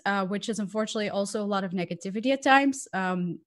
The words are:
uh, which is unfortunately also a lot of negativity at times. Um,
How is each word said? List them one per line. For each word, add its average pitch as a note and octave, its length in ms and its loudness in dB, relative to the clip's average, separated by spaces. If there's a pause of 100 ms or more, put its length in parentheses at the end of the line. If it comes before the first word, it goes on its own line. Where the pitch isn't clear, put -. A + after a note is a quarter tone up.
uh, G3 180 2
which G3+ 240 -4
is G#3+ 80 -2
unfortunately G#3+ 520 -2
also G3+ 340 -2
a - 20 -2
lot G3 180 0
of F3+ 100 -6
negativity F#3+ 580 -2
at C4+ 100 0
times. C4+ 500 4
Um, F#3 540 0